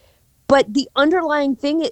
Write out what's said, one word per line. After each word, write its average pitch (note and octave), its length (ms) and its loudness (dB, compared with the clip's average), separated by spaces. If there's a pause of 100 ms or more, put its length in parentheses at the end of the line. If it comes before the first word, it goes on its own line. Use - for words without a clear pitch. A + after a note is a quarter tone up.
(480)
but C4 260 2
the C#4 220 -2
underlying D4 600 0
thing, D4+ 340 -4